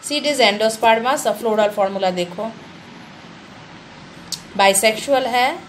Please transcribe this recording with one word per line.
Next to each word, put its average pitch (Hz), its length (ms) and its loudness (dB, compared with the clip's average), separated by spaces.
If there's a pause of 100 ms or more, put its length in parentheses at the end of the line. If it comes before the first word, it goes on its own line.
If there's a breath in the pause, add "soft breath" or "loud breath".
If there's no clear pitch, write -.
seed 294 160 -4
is 277 180 -2
endosperma, 226 760 2
सब 233 220 -2
फ्लोरल 214 300 0
फॉर्मूला 196 420 -2
देखो, 180 420 -6 (2000)
बाइसेक्सुअल 214 720 2
है। 254 320 0 (100)